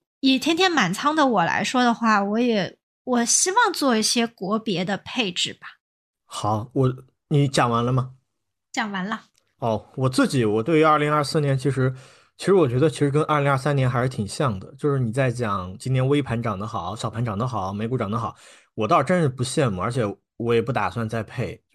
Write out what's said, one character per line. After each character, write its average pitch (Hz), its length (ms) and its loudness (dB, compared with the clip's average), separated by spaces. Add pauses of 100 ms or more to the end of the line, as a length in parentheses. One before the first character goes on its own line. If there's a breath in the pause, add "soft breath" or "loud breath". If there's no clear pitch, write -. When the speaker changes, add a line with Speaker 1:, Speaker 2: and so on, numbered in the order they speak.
(220)
Speaker 1:
以 262 180 4
天 320 160 0
天 370 160 2
满 208 220 2
仓 285 200 0
的 311 140 4
我 208 160 2
来 110 180 0
说 247 220 0
的 233 100 4
话， 220 300 2
我 208 160 -2
也， 226 380 0 (260)
我 240 220 0
希 233 260 2
望 427 220 4
做 254 240 2
一 220 40 2
些 233 240 0
国 214 320 -4
别 185 280 -4
的 196 100 -2
配 214 380 -4
置 - 200 -4
吧。 - 140 -20 (560)
Speaker 2:
好， 107 480 -4
我， 131 240 0 (320)
你 143 180 4
讲 135 240 2
完 117 140 2
了 123 80 0
吗？ 127 200 0 (600)
Speaker 1:
讲 233 180 -4
完 190 160 -6
了。 220 180 -8 (340)
Speaker 2:
哦， 110 380 -2
我 131 120 0
自 180 180 2
己， 131 200 2
我 107 180 2
对 160 160 4
于 156 40 6
二 151 140 6
零 147 160 0
二 151 80 2
四 147 200 -2
年， 139 160 2
其 131 120 -2
实， 131 240 0 (440 loud breath)
其 - 80 -12
实 180 80 4
我 180 140 6
觉 123 120 0
得 156 100 4
其 151 100 -4
实 143 120 2
跟 151 120 2
二 147 180 0
零 143 100 2
二 139 60 2
三 143 180 -2
年 131 140 2
还 127 120 0
是 127 60 0
挺 117 180 -4
像 110 320 -2
的， - 200 -14
就 147 160 0
是 135 60 0
你 117 120 0
在 131 180 0
讲 101 480 -4
今 127 140 -6
年 127 160 2
微 147 140 2
盘 117 200 -4
涨 110 160 -4
得 101 80 -8
好， 98 300 -8
小 - 140 -6
盘 113 160 -4
涨 107 120 -4
得 113 80 -2
好， 101 280 -4
美 104 120 -4
股 123 120 -4
涨 107 120 -4
得 110 80 -4
好， 113 160 -6 (420 loud breath)
我 107 120 0
倒 156 160 4
真 180 180 0
是 151 60 2
不 127 160 -4
羡 131 260 0
慕， 92 120 -4
而 107 100 -2
且 120 120 -2 (340)
我 117 160 0
也 117 80 4
不 117 100 -4
打 107 180 -2
算 113 200 -6
再 113 140 -4
配。 - 380 -8 (140)